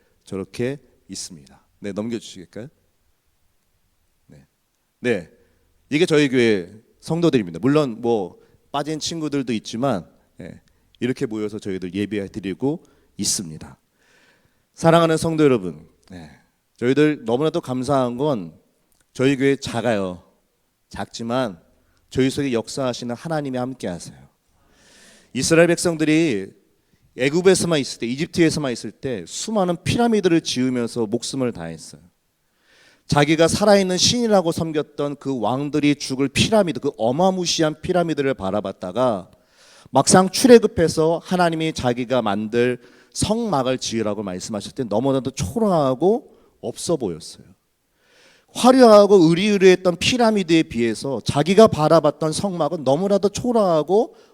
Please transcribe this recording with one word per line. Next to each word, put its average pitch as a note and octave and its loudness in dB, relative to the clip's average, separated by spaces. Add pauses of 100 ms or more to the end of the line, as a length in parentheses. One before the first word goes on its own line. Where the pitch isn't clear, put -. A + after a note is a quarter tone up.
(240)
저렇게 A#2+ -8 (320)
있습니다. F2 -18 (200)
네, G2+ -10
넘겨주시겠어요? G#2 -12 (1600)
네. C#2 -20 (520)
네. G2+ -2 (600)
이게 D3+ 2
저희 D3+ 2
교회 A2 0 (300)
성도들입니다. C#3+ -2
물론 B2+ 0
뭐 A2+ -4 (320)
빠진 D3 -6
친구들도 C#3+ -6
있지만, A2+ -4 (320)
예, F2+ -18 (380)
이렇게 B2+ -4
모여서 G#2+ -8
저희들 F#2 -10
예배 G2+ -6
드리고 G2+ -8 (340)
있습니다. D#2+ -8 (1000)
사랑하는 E3 4
성도 D#3+ 0
여러분, F#2 0 (220)
예, E2+ -18 (480)
저희들 C3+ 2
너무나도 D3+ 0
감사한 B2+ -2
건 A#2 -4 (600)
저희 C#3 2
교회 C#3 2
작아요. G#2 -4 (680)
작지만 A2+ -6 (500)
저희 C3+ 0
속에 C#3 -4
역사하시는 A#2+ -6
하나님이 D3 -6
함께하세요. B2 -8 (1160)
이스라엘 E3 4
백성들이 D#3 0 (680)
애굽에서만 E3+ 2
있을 - -8
때, A#2 -6
이집트에서만 D3+ 0
있을 A2+ -10
때 A2 -8
수많은 F#3 -2
피라미드를 G#3 2
지으면서 B2 -4
목숨을 A#2+ -4
다했어요. E2 -14 (1080)
자기가 D3+ 4
살아있는 G3 2
신이라고 G#3 2
섬겼던 D3 -4
그 C3+ -6
왕들이 C#3 0
죽을 C#3 -4
피라미드, F3 0
그 C#3 -4
어마무시한 D#3+ 0
피라미드를 D#3 -2
바라봤다가 G2 -4 (580)
막상 F#3 4
출애굽해서 E3+ 4
하나님이 E3 0
자기가 B2 -2
만들 A2 -2 (340)
성막을 D#3+ -2
지으라고 G#2+ -4
말씀하실 G2 -10
때 C3 -8
너무나도 B2+ -2
초라하고 E3+ -2 (260)
없어 D3 -6
보였어요. F2 -10 (1080)
화려하고 G#3 8
으리으리했던 F#3 4
피라미드에 G3+ 2
비해서 A#2 -4
자기가 F#3+ 4
바라봤던 D#3 2
성막은 E3 -4
너무나도 F#3+ 0
초라하고 G3 0 (180)